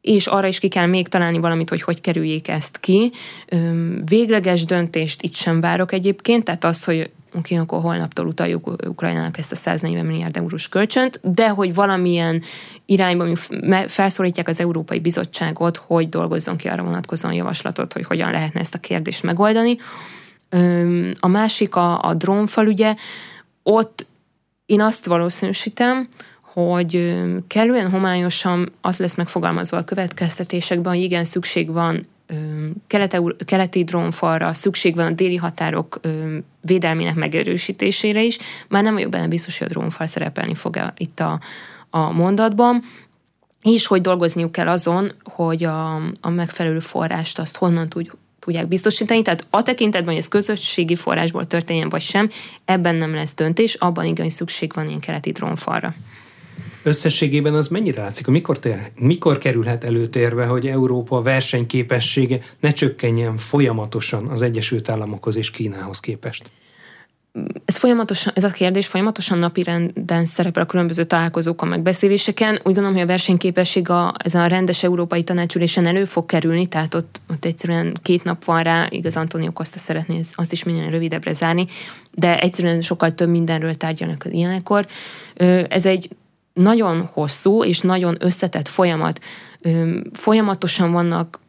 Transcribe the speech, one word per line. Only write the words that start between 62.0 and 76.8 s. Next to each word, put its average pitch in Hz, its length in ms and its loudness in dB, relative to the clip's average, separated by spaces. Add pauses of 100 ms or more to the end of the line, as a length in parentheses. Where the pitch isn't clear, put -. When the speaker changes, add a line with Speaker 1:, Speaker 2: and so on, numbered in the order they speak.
Speaker 2:
ne 147 120 2
csökkenjen 117 680 0
folyamatosan 110 880 0
az 117 140 -2
Egyesült 113 480 -2
Államokhoz 107 460 -4
és 107 160 -2
Kínához 98 480 -8
képest? - 520 -10 (1120)
Speaker 1:
Ez - 120 0
folyamatosan, 233 580 2
ez 185 80 2
a 202 60 2
kérdés 185 380 0
folyamatosan 196 500 -2
napirenden 170 880 0
szerepel 170 380 0
a - 20 2
különböző 170 380 0
találkozókon, 165 640 0
megbeszéléseken. 196 840 2
Úgy - 100 -2
gondolom, 196 300 2
hogy 185 80 2
a 175 40 2
versenyképesség 180 840 2
a, 175 240 2 (100)
ezen 175 180 2
a 175 60 4
rendes 185 360 2
európai 175 400 2
tanácsülésen 175 640 2
elő 185 200 2
fog 165 200 -2
kerülni, 165 400 2
tehát 160 300 -2